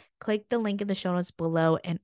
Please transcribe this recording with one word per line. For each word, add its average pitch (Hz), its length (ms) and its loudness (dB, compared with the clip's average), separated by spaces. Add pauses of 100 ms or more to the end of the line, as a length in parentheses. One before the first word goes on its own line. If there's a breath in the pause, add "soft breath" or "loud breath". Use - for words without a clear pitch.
(200 loud breath)
Click 214 300 -2
the 240 80 0
link 208 240 0
in 202 60 -4
the 196 80 0
show 185 180 -2
notes 180 160 -2
below 165 540 2
and 175 200 -4